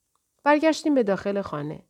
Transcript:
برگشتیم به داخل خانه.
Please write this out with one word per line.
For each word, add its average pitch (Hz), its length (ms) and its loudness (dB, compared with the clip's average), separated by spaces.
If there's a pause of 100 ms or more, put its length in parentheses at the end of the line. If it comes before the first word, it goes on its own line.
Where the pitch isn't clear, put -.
(440)
برگشتیم 302 500 2
به 262 80 4
داخل 202 380 -2
خانه. 151 500 -10